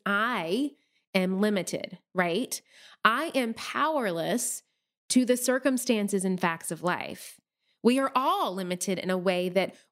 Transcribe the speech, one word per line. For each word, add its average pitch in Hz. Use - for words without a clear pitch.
I 208
am 190
limited, 196
right? 180
I 247
am 233
powerless 233
to 254
the 247
circumstances 247
and 185
facts 170
of 156
life. -
We 247
are 269
all 277
limited 180
in -
a 185
way 180
that 180